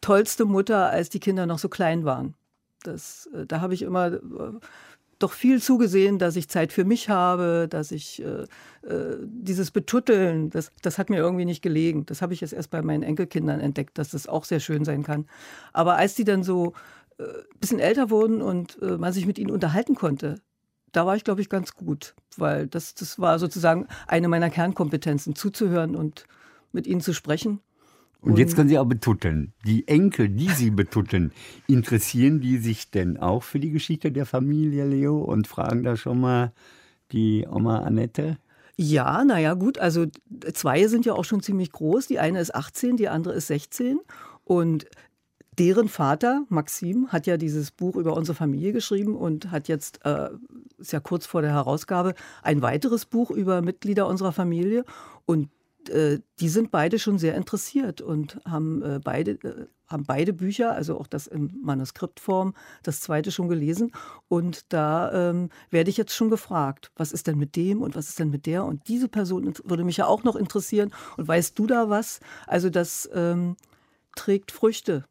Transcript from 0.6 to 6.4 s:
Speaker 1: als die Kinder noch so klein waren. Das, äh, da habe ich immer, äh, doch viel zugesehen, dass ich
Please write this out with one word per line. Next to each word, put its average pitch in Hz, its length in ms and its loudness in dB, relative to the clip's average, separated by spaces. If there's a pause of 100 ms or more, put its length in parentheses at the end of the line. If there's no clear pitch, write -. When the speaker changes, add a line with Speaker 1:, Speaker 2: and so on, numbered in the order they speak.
Speaker 1:
als 170 180 0
die - 120 -6
Kinder 185 260 0
noch 170 120 -2
so 185 120 -4
klein 165 340 0
waren. 135 300 -2 (480)
Das, - 520 -14
äh, 180 120 -8
da 160 160 -4
habe 185 100 -2
ich 185 80 -4
immer, 180 320 0
äh, - 80 -6 (1000)
doch 190 120 0
viel 254 300 4
zugesehen, 202 560 4
dass 170 160 0
ich 175 140 -4